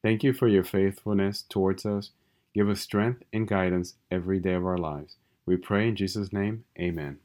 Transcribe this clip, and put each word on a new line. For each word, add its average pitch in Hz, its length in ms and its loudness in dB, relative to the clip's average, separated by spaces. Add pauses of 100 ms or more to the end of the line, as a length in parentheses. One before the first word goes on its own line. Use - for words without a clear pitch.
Thank 110 200 2
you 131 100 4
for 127 140 2
your 98 160 6
faithfulness 98 840 0
towards 95 340 0
us. 104 280 -4 (420)
Give 104 160 2
us 101 100 -2
strength 113 440 -2 (100)
and 107 140 -2
guidance 90 480 0 (160)
every 92 280 -2
day 90 140 0
of 90 140 -2
our 90 100 0
lives. 76 380 -8 (320)
We 90 80 2
pray 101 320 0
in 110 80 0
Jesus' 95 360 -4
name, 104 320 -4 (140)
amen. 80 480 -6